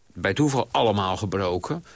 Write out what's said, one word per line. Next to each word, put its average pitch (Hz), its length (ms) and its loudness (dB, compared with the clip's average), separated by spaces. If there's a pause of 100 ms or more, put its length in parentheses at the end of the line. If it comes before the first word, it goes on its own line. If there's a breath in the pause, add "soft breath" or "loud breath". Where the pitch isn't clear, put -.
(140)
bij 95 200 -2
toeval 135 360 2
allemaal 101 460 2
gebroken. 95 680 -4 (120)